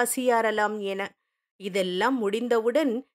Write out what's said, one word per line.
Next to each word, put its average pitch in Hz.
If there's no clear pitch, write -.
பசியாறலாம் 220
என. 196
இதெல்லாம் 190
முடிந்தவுடன் 233